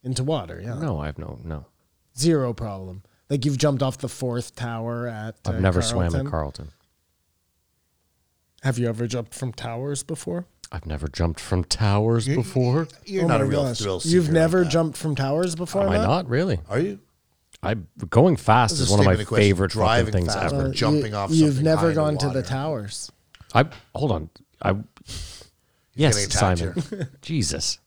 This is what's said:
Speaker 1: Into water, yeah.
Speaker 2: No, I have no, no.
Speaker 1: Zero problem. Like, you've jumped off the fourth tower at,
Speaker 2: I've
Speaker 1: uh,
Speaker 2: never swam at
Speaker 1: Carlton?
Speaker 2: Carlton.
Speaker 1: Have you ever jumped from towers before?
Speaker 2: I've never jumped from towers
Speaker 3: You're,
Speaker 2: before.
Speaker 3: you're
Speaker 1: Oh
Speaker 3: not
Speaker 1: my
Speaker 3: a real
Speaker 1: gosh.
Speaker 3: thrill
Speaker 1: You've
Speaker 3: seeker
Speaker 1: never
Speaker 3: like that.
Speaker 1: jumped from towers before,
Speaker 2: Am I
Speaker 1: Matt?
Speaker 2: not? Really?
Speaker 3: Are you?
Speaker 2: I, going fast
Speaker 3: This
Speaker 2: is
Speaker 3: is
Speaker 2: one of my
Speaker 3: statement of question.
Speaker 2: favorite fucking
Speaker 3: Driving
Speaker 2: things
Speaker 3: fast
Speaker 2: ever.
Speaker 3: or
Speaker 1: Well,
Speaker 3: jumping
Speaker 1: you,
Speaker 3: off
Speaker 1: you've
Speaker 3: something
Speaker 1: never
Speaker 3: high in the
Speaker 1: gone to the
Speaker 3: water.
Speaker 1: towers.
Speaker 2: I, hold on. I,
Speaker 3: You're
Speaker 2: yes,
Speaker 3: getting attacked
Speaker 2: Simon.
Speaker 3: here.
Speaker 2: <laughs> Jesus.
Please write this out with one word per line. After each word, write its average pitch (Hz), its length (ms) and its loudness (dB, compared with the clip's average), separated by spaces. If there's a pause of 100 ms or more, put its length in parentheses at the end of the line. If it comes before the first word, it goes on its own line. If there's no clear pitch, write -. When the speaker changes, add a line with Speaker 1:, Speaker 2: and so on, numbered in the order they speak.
Speaker 1:
Into 127 200 -4
water, 135 360 -4
yeah. 117 140 -10
Speaker 2:
No, 135 260 -4
I 73 60 -6
have 76 140 -8
no, - 240 -12
no. 76 240 -10 (500)
Speaker 1:
Zero 139 360 2
problem. 98 500 -10 (260)
Like, 143 160 -2
you've 139 140 0
jumped 139 240 2
off 131 160 -4
the 131 100 -6
fourth 120 460 -6
tower 117 520 -6
at, 110 280 -10 (100)
Speaker 2:
I've 90 100 -2
Speaker 1:
uh, 87 40 -4
Speaker 2:
never 90 240 4
swam 87 240 0
at 85 40 0 (140)
Speaker 1:
Carlton? 147 60 -6
Speaker 2:
Carlton. 73 400 -6 (1900)
Speaker 1:
Have 131 160 0
you 120 100 0
ever 117 180 -4
jumped 113 280 -6
from 123 180 -6
towers 131 500 -8
before? 175 420 -8 (280)
Speaker 2:
I've 85 120 -8
never 76 220 -6
jumped 82 320 -2
from 90 260 -2
towers 110 640 2
Speaker 3:
You're, 147 100 0
Speaker 2:
before. 127 500 0 (180)
Speaker 3:
you're 190 200 -2
Speaker 1:
Oh - 20 2
Speaker 3:
not 120 140 4
Speaker 1:
my 135 40 2
Speaker 3:
a 135 40 0
real 143 140 2
Speaker 1:
gosh. 120 160 -2
Speaker 3:
thrill 98 240 -2
Speaker 1:
You've 170 220 4
Speaker 3:
seeker 151 80 2
Speaker 1:
never 165 260 4
Speaker 3:
like 175 80 4
that. 139 40 -2
Speaker 1:
jumped 160 260 0
from 151 180 -2
towers 151 400 0
before, 175 280 -4
Speaker 2:
Am 196 60 0
I - 80 2
Speaker 1:
Matt? 214 100 2
Speaker 2:
not? 151 220 0
Really? 127 300 0 (100)
Speaker 3:
Are 113 100 0
you? 196 200 -4 (600)
Speaker 2:
I, 110 140 -2 (340)
going 156 280 6
fast 113 360 4
Speaker 3:
This 147 80 -2
Speaker 2:
is - 60 2
Speaker 3:
is 90 40 4
Speaker 2:
one 101 100 6
of - 40 8
my 95 100 6
Speaker 3:
statement 107 80 -2
of - 60 -8
question. 110 160 4
Speaker 2:
favorite 95 280 4
fucking 110 120 0
Speaker 3:
Driving 110 280 2
Speaker 2:
things 87 200 0
Speaker 3:
fast - 200 -2
Speaker 2:
ever. - 20 -2
Speaker 3:
or 139 100 0
Speaker 1:
Well, 135 60 -2
Speaker 3:
jumping 127 400 0
Speaker 1:
you, 104 60 -4
Speaker 3:
off 98 140 -2
Speaker 1:
you've 160 180 6
Speaker 3:
something 139 160 2
Speaker 1:
never 160 160 4
Speaker 3:
high 170 80 4
in 151 60 0
the 156 60 2
Speaker 1:
gone 151 180 0
to 135 80 0
the 131 80 -2
Speaker 3:
water. 135 80 0
Speaker 1:
towers. 135 680 -6 (420)
Speaker 2:
I, 127 120 6 (280)
hold 139 200 -2
on. 80 160 -4 (320)
I, 98 80 0
Speaker 3:
You're 101 140 -2 (1120)
Speaker 2:
yes, 131 200 4
Speaker 3:
getting 101 140 -2
attacked 92 300 2
Speaker 2:
Simon. 87 300 -4
Speaker 3:
here. 190 260 -6
Speaker 2:
<laughs> - 60 -20
Jesus. 101 640 -4